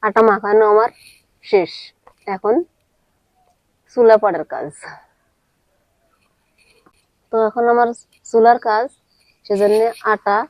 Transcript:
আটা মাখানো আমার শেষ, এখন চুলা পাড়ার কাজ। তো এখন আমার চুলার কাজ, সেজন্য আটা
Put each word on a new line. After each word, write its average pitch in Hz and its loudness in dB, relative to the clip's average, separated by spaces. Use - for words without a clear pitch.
আটা 214 0
মাখানো 208 0
আমার 220 0
শেষ, 185 -2
এখন 202 -4
চুলা 226 4
পাড়ার 170 -2
কাজ। 120 -10
তো 226 -4
এখন 233 -4
আমার 240 0
চুলার 233 4
কাজ, 214 -2
সেজন্য 208 0
আটা 208 -2